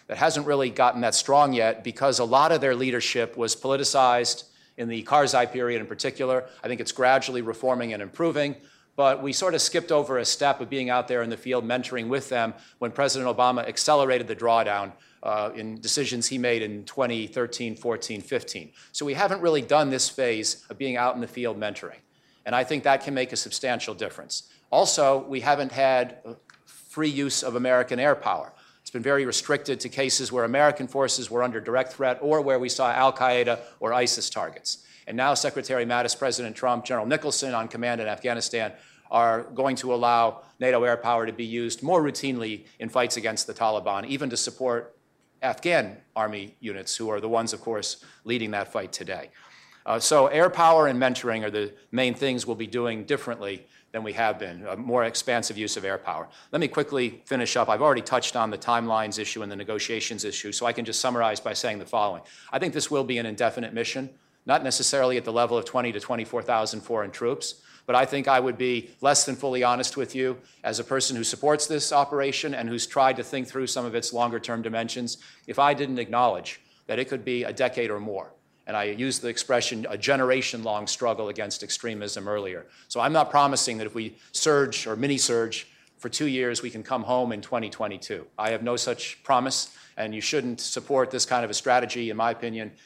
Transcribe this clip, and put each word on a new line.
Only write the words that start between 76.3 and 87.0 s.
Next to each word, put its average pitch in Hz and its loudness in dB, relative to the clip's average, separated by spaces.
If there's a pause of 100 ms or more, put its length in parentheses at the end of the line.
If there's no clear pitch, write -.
that 110 -4
it 131 -4
could 127 -6
be 123 -2
a 107 -6
decade 120 -2
or 104 -4
more. 101 -8 (360)
And 107 -4
I 104 0
used 117 -4
the 120 -6
expression, 117 -2
"a 101 -6
generation-long 123 0
struggle 110 -2
against 104 -8
extremism," 104 -6
earlier. 98 -4 (200)
So - -4
I'm 127 2
not 156 4
promising 139 2
that 110 -4
if - -10
we 110 -8 (160)
surge 143 2
or 110 -4
mini-surge 120 0 (300)
for - -10
two 151 -2
years, 127 -2
we 123 -8
can 110 -10
come 120 -4